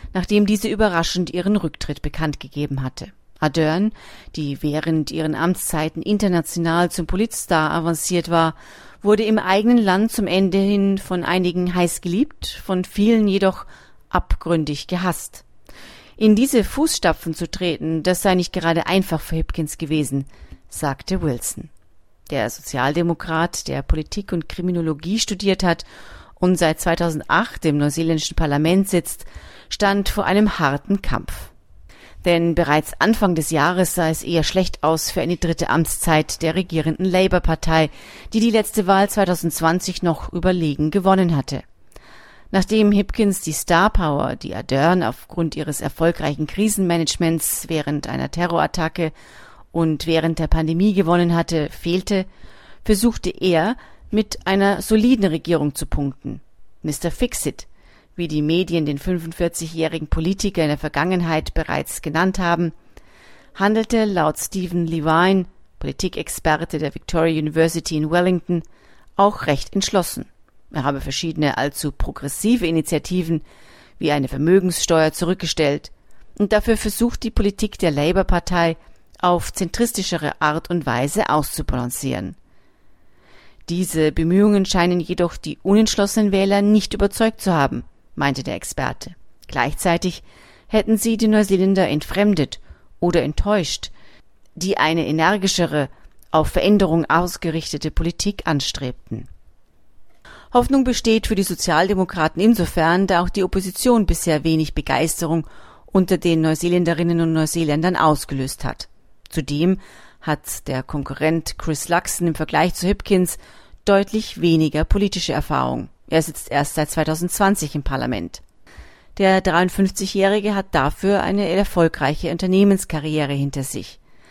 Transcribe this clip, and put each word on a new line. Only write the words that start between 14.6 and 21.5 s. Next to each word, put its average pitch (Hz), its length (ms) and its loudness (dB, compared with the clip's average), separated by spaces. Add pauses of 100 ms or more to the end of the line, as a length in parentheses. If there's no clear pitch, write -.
gehasst. - 580 -4 (720)
„In 214 180 6
diese 240 280 4
Fußstapfen - 680 0
zu 170 180 -6
treten, 160 520 -4
das 180 180 0
sei 190 140 2
nicht 180 180 0
gerade 165 340 0
einfach 185 360 0
für - 140 -6
Hipkins 160 420 -4
gewesen“, 139 480 -2 (420)
sagte 156 540 -4
Wilson. 131 480 -6 (580)